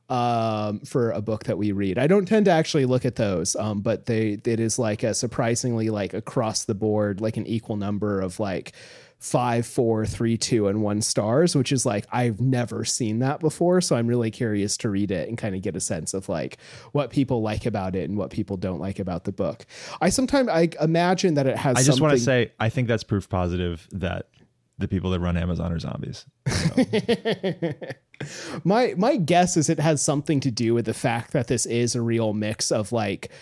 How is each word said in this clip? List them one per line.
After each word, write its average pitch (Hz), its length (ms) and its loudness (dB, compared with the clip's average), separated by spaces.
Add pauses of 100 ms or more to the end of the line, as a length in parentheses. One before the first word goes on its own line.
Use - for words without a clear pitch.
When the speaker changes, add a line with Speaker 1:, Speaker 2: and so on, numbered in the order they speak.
Speaker 1:
um, 113 720 0
for 120 300 0
a 101 100 -4
book 107 240 -4
that 101 120 -2
we 104 140 0
read. 95 260 0
I 131 80 2
don't 190 220 4
tend 214 180 4
to 190 60 6
actually 160 340 2
look 127 200 2
at 120 100 -2
those, 95 400 0
um, 104 240 -2
but 104 280 -2
they, 110 360 0
it 113 160 0
is, 113 180 0
like, 110 260 -2
a 107 100 2
surprisingly, 117 760 -2
like, 101 240 -2
across 110 520 -2
the 110 100 -2
board, 104 460 0
like, 110 160 -2
an 107 100 -4
equal 113 300 -4
number 101 420 -2
of, 92 220 -4
like, 95 320 -4 (440)
five, 120 480 0
four, 113 400 0
three, 113 320 0
two, 107 300 2
and 107 160 0
one 104 180 0
stars, 131 540 2
which 131 160 2
is, 131 120 0
like, 104 280 -2
I've 117 280 0
never 120 460 0
seen 110 340 -2
that 135 200 0
before. 175 420 2
So 165 140 2
I'm 117 100 2
really 120 240 2
curious 107 500 0
to 113 100 -2
read 98 200 0
it 90 200 -2
and 117 80 -8
kinda 98 220 -4
get 90 160 -4
a 95 40 -6
sense - 340 -4
of, 95 160 -6
like, 76 280 -4 (340)
what 143 180 0
people 127 320 0
like 107 240 -2
about 95 300 -4
it 82 120 -2
and 101 120 -4
what 92 100 -4
people 104 260 -4
don't 92 240 -4
like 95 200 -6
about 90 240 -4
the 101 80 -4
book. - 340 -4 (340)
I 175 100 4
sometimes, 262 400 2
I 165 200 4 (100)
imagine 170 560 4
that 139 120 4
it 110 100 2
has 131 200 2
Speaker 2:
I 131 40 4
just 131 200 6
wanna 147 160 6
Speaker 1:
something 123 320 2
Speaker 2:
say, - 100 -20
I 113 100 2
think 123 180 0
that's 113 160 0
proof 98 240 -2
positive 87 680 -2
that 90 340 -4 (500)
the 98 120 -2
people 92 220 -2
that 87 100 0
run 87 160 0
Amazon 85 340 -2
are 82 80 -2
zombies. - 460 -8 (220)
So. - 360 2
Speaker 1:
<laughs> 190 880 -2 (880)
My, 214 340 4
my 247 200 4
guess 175 400 4
is 151 120 4
it 160 100 2
has 151 220 2
something 147 380 0
to 131 100 0
do 113 240 0
with 117 120 2
the 110 80 -2
fact 117 400 -2
that 131 140 0
this 127 180 0
is 120 300 0
a 120 60 -2
real 113 320 2
mix 107 380 -2
of, 110 220 -2
like, 104 360 -2 (120)